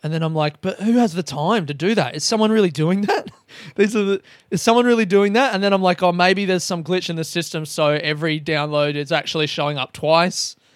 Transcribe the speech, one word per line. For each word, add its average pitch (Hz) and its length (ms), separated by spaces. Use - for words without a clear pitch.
And 156 80
then 160 120
I'm 160 100
like, 151 280
"But 190 180
who 226 180
has 226 160
the 175 80
time 156 460
to 143 80
do 170 180
that? 143 220
Is 151 80
someone 214 280
really 208 200
doing 165 300
that?" - 280
<laughs> - 220
These 208 200
are 214 80
the, 196 180
is 180 100
someone 240 280
really 226 180
doing 202 280
that? 247 200
And 196 100
then 202 100
I'm 190 100
like, 180 180
"Oh, 180 100
maybe 185 320
there's 185 200
some 170 200
glitch 180 240
in 170 100
the 160 60
system, 160 440
so 151 220
every 151 500
download 147 560
is 147 160
actually 156 340
showing 147 320
up 131 160
twice." 165 600